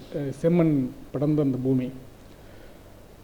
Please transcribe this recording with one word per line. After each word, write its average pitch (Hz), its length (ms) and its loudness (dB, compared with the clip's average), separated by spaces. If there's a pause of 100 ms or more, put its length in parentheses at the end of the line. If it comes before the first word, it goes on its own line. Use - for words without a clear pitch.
(160)
அஹ், 143 300 -4
செம்மண் 160 400 4 (260)
படர்ந்த 151 300 2
அந்த 131 220 2
பூமி. 127 260 2 (1300)